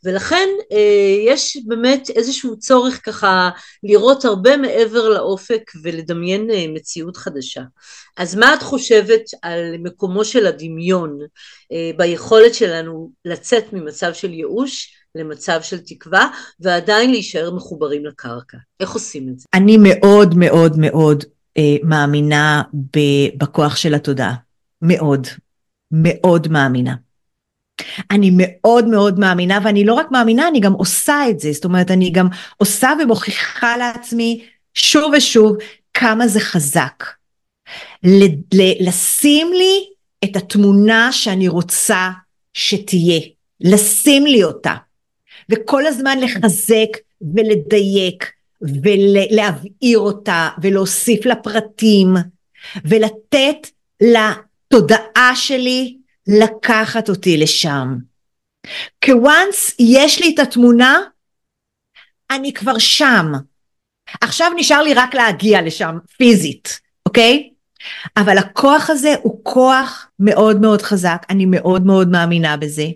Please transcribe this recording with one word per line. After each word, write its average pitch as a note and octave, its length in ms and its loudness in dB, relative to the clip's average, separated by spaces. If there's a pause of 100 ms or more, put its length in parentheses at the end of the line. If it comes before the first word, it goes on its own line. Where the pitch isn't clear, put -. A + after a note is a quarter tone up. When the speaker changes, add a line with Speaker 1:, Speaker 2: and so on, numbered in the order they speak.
Speaker 1:
ולכן, C4+ 440 -2 (240)
אה, G#3 600 2
יש - 340 -4
באמת B3 440 -2
איזשהו A#3 480 -6
צורך B3+ 460 -2
ככה F#3 460 -2 (320)
לראות G#3+ 420 2
הרבה A3+ 320 2
מעבר A3+ 520 -2
לאופק G3+ 640 -6 (120)
ולדמיין, E3+ 680 -8
אה, F#3+ 140 -4 (100)
מציאות E3 420 -14
חדשה. C#3 460 -14 (540)
אז F3+ 200 -8
מה B3 180 4
את B3+ 80 -8
חושבת A3 600 0 (200)
על E3+ 360 -8
מקומו F3+ 460 -6
של G#3+ 220 -2
הדמיון, E3 720 -6 (540)
אה, E3 240 -8
ביכולת A3 580 4
שלנו E3 560 -6 (140)
לצאת G#3+ 480 -6
ממצב E3+ 420 -10
של F3+ 180 -12
ייאוש E3+ 600 -10 (220)
למצב D#3+ 480 -8
של F3+ 160 -12
תקווה, E3 500 -2 (320)
ועדיין G#3 500 0
להישאר F3+ 400 -4
מחוברים D3+ 560 -8
לקרקע? B2 520 -16 (220)
איך F#3 120 -8
עושים C#3+ 360 -12
את B2+ 100 -14
זה? - 160 -20
Speaker 2:
אני G3+ 260 6
מאוד, G3+ 540 6
מאוד, E3 440 4
מאוד, D3+ 460 0 (340)
אה, D3 240 2
מאמינה D3 800 0 (100)
ב-, C#3+ 680 -2
בכוח - 380 -2
של D3+ 180 -2
התודעה. C3 400 -4 (480)
מאוד, D3 440 0 (680)
מאוד E3 560 0
מאמינה. C3 460 0 (1160)
אני G3+ 260 2
מאוד, A3 500 2
מאוד G3+ 320 2
מאמינה, F#3 460 0
ואני G#3 200 2
לא A3 100 4
רק D#4 160 -2
מאמינה, B3 380 2
אני D4 120 2
גם G3 120 2
עושה C#4+ 580 -2
את F3+ 100 -4
זה. D3+ 120 -4
זאת D3 120 -8
אומרת, F3+ 260 0
אני F#3 200 2
גם F#3 180 2 (280)
עושה B3+ 360 0 (100)
ומוכיחה A#3 720 -4
לעצמי A#3 680 -6 (300)
שוב D4+ 420 0
ושוב G#3+ 400 4 (380)
כמה A#3 340 0
זה G#3 120 0
חזק. C#3+ 640 -4 (1000)
ל-, G3 220 6 (300)
ל-, F#3 340 2
לשים D4 640 0
לי F#4+ 340 0 (380)
את G3 120 -6
התמונה G#3 760 2
שאני F#3+ 360 -2
רוצה F3+ 640 -2 (440)
שתהיה, F3 680 -2 (400)
לשים C#4 640 2
לי B3 180 4
אותה, D3+ 300 -6 (720)
וכל B3 380 -2
הזמן C4+ 340 -2
לחזק A3 680 0 (460)
ולדייק, G3 1000 -2 (300)
ולהבהיר G3 1400 0
אותה, G3 500 -2 (140)
ולהוסיף G3 640 -2
לה B3 80 2
פרטים, G#3+ 800 0 (680)
ולתת A3 880 -2 (300)
לתודעה A3+ 1300 2
שלי B3+ 640 -4 (300)
לקחת A3 840 0
אותי F#3 280 0
לשם. C#3+ 600 -2 (1040)
כי C#4 120 4
once D4+ 680 2
יש C4 420 4
לי E4 140 0
את D#4+ 40 -2
התמונה, B3 600 4 (1300)
אני C4+ 220 -6
כבר A3+ 260 -4
שם. A3+ 540 2 (880)
עכשיו E4 360 0
נשאר D4+ 260 2
לי D4 120 2
רק B3+ 200 0
להגיע G#3 480 2
לשם D#3+ 360 -6 (180)
פיזית, F#3 640 2 (260)
אוקיי? B3 440 2 (640)
אבל G3 220 2
הכוח C#4 520 0
הזה C#4+ 320 0
הוא - 200 -4
כוח C4 640 0 (140)
מאוד G#3 400 4
מאוד G#3+ 220 2
חזק, F3 480 -2
אני F#3+ 160 0
מאוד F#3 400 2
מאוד F#3+ 220 4
מאמינה E3+ 480 0
בזה. D3+ 400 -6